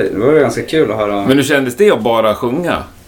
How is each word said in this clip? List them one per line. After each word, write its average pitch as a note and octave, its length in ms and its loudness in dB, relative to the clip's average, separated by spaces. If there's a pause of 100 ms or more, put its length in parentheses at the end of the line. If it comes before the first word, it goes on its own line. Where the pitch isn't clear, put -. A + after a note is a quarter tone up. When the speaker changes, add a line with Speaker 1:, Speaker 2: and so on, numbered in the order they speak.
Speaker 1:
sig, - 100 -2
det F2+ 60 -6
var B2+ 140 2
ju D#3 80 4
ganska A#2 220 -2
kul D#3 280 -2
att G#2+ 60 -2
höra. G#2 300 -2
Speaker 2:
Men C3+ 100 4
hur C#3 80 2
kändes C3+ 320 -2
det G#3 140 4
att B2+ 120 0
bara A2 320 2
sjunga? B2+ 480 -4 (260)